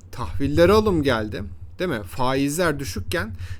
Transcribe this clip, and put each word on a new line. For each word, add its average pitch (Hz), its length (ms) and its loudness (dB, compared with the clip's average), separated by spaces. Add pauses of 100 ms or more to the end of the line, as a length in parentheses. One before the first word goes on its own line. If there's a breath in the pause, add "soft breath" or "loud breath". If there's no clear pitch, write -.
(120)
Tahvillere 147 600 4
alım 214 300 4
geldi, 127 400 0 (360)
değil 180 120 -2
mi? 110 120 -4
Faizler 139 760 0
düşükken 175 540 -6 (280 loud breath)